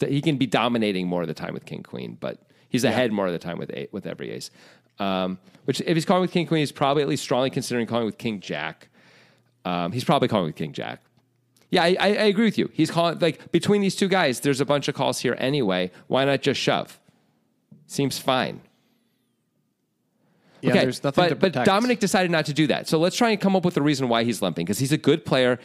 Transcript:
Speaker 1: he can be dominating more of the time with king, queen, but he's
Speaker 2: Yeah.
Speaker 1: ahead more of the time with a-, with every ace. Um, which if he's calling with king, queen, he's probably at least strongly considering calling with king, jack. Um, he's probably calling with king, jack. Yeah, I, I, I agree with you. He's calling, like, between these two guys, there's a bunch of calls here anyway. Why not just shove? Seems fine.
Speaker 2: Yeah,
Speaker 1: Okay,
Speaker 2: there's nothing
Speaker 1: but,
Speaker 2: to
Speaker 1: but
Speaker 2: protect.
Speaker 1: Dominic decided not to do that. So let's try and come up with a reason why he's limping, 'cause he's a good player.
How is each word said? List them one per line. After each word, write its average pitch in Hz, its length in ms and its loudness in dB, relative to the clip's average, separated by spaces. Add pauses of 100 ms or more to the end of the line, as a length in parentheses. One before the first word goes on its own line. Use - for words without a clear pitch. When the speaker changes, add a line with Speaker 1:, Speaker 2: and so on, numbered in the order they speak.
Speaker 1:
he 143 140 0
can 151 160 0
be 131 100 0
dominating 110 600 0
more 87 140 -2
of 82 60 -4
the 78 60 -6
time 82 200 -10
with - 120 -12
king, - 180 -12
queen, 60 360 -12
but 64 200 -8 (300)
he's 120 160 0
Speaker 2:
Yeah. 123 60 4
Speaker 1:
ahead 120 200 2
more 98 160 0
of 87 60 -2
the 82 60 -6
time 85 200 -8
with - 120 -8
a-, - 200 -8
with 98 160 -10
every 62 240 -10
ace. - 200 -12 (480)
Um, 92 380 -2 (280)
which 135 160 -2
if 175 140 0
he's 156 100 0
calling 185 160 4
with 180 100 -2
king, 170 160 0
queen, 160 140 0
he's 139 100 -2
probably 143 320 0
at 139 60 -2
least 147 140 -4
strongly 131 260 0
considering 123 380 -4
calling 117 180 0
with 101 120 -4
king, 110 220 -6
jack. - 480 -8 (760)
Um, 87 260 -2
he's 123 140 -6
probably 135 240 2
calling 101 180 0
with 76 80 -8
king, 76 180 -8
jack. 57 280 -10 (680)
Yeah, 180 120 2
I, 180 160 4
I, 180 80 2
I 208 160 2
agree 208 220 2
with 208 120 0
you. - 160 0
He's 151 180 0
calling, 165 280 0
like, 165 340 -2
between 202 280 2
these 190 140 0
two 196 140 0
guys, 170 320 0
there's 139 180 0
a 139 60 0
bunch 143 240 0
of 139 60 -6
calls 127 240 -2
here 123 200 -2
anyway. 101 520 0 (160)
Why 127 180 2
not 139 160 0
just 131 180 0
shove? - 400 -2 (880)
Seems 139 320 -2
fine. 113 400 -2 (2000)
Speaker 2:
Yeah, 135 100 2
Speaker 1:
Okay, 190 100 6
Speaker 2:
there's 127 220 0
nothing 147 200 2
Speaker 1:
but, 175 60 4
Speaker 2:
to 151 60 0
Speaker 1:
but 190 180 4
Speaker 2:
protect. 123 120 0
Speaker 1:
Dominic 214 340 4
decided 185 300 2
not 156 180 2
to 151 60 -4
do 151 140 2
that. 85 220 -2
So 160 100 2
let's 175 160 0
try 233 160 2
and 202 80 0
come 196 160 2
up 180 80 2
with - 140 0
a 147 40 2
reason 135 280 2
why 117 160 4
he's 107 160 -2
limping, 85 240 -2
'cause 98 140 -4
he's 131 120 0
a 151 60 2
good 151 280 2
player. 127 400 2